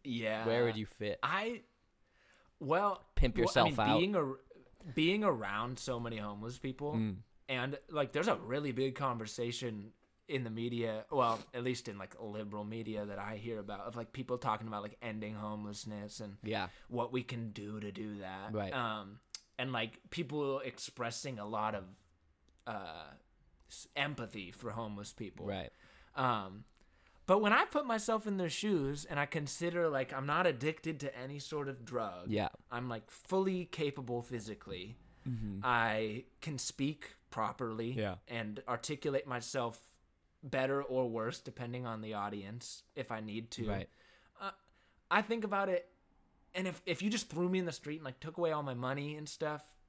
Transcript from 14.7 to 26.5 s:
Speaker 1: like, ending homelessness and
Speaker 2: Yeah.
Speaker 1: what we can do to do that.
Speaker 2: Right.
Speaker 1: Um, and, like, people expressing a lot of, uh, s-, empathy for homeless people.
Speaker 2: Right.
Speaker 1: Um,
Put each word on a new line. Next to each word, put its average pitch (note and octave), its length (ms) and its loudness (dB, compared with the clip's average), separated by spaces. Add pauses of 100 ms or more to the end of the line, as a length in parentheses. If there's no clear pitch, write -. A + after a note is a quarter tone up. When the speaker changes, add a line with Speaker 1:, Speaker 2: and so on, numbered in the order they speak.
Speaker 1:
like, G#2+ 200 -10
ending G#2+ 320 -4
homelessness G#2+ 840 -6
and G2+ 240 -10
Speaker 2:
Yeah. G#2 240 0 (180)
Speaker 1:
what A#2+ 260 -2
we B2+ 120 0
can A#2 260 -6
do G#2 300 -6
to G#2 100 -4
do G#2 280 -6
that. G2 360 -6
Speaker 2:
Right. G2+ 180 0
Speaker 1:
Um, G#2+ 460 -2 (400)
and, C3 140 0
like, A2+ 260 0 (120)
people C#3 500 0
expressing A#2 800 -4
a G#2 40 -6
lot G#2+ 300 2
of, F#2+ 100 -2 (840)
uh, E2+ 400 -6 (600)
s-, - 280 -12
empathy A2+ 560 -4
for A#2 180 -8
homeless G#2 420 -6
people. F#2+ 340 -8
Speaker 2:
Right. F#2+ 260 -4 (420)
Speaker 1:
Um, G#2+ 500 0 (600)